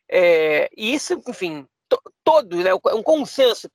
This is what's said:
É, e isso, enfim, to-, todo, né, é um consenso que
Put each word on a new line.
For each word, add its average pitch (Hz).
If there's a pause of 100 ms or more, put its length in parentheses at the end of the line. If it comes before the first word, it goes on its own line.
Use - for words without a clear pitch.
(100)
É, 160
e 220
isso, 311
enfim, 160 (220)
to-, 254 (240)
todo, 294
né, 349
é -
um 226
consenso 269
que -